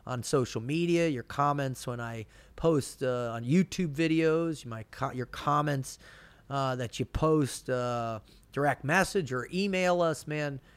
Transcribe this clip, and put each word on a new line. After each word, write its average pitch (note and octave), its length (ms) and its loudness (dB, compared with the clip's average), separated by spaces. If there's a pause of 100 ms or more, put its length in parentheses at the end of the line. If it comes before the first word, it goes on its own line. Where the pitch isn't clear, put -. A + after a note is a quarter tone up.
on B2 160 -4
social B2 400 0
media, E3+ 460 2
your B2+ 160 -2
comments C#3+ 640 -2
when A#2+ 120 -6
I A#2 280 -8 (280)
post, D#3+ 460 2
uh, B2 320 0
on A#2 100 -6
YouTube E3+ 520 2
videos, D#3+ 680 2
my A2+ 260 -10
co-, C3 200 -4
your B2+ 140 -4
comments, D3 720 -2 (520)
uh, C3+ 260 -2
that B2 240 -6
you B2 60 -2
post, D#3 640 2
uh, A#2+ 500 -2 (320)
direct C#3 320 0
message E3 480 2
or B2 200 -2
email F#3 500 2
us, D#3+ 260 0
man, D3 320 -4 (180)